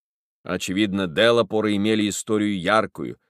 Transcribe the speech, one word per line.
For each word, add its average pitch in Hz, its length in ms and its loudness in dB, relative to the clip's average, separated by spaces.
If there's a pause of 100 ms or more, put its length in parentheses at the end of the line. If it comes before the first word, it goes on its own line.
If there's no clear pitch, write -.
(440)
Очевидно, 95 640 -2
Делапоры 107 680 2
имели 107 340 0
историю 104 500 -2
яркую 90 580 -2 (120)